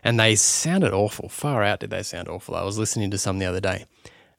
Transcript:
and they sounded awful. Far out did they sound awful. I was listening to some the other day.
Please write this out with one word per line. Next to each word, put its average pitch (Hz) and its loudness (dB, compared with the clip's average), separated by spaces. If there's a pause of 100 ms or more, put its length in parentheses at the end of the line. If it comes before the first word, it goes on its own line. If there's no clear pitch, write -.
and 117 2
they 110 6
sounded 160 2
awful. 104 -2
Far 143 -2
out 104 2
did 107 -6
they 92 -4
sound 87 -8
awful. 85 -8
I 87 -2
was 98 -4
listening 107 0
to 98 -2
some 95 -2
the 98 0
other 90 -2
day. 95 -4 (540)